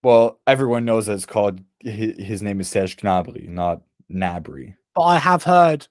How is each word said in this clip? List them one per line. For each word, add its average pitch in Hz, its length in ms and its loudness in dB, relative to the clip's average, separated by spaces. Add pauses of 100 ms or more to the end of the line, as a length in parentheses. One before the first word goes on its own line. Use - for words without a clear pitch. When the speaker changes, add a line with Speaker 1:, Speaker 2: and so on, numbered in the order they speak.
Speaker 1:
Well, 117 460 4
everyone 123 380 0
knows 113 220 0
that 104 60 -4
it's 92 120 -8
called, 101 340 -2 (240)
hi-, 110 340 -6
his 98 240 -10
name 101 200 -6
is 90 80 -8
Serge 95 280 -2
Gnabry, 92 520 -4
not 87 320 -4 (280)
Gnabry. 87 680 -8 (180)
Speaker 2:
But 175 80 0
I 170 160 4
have 175 260 2
heard 175 480 4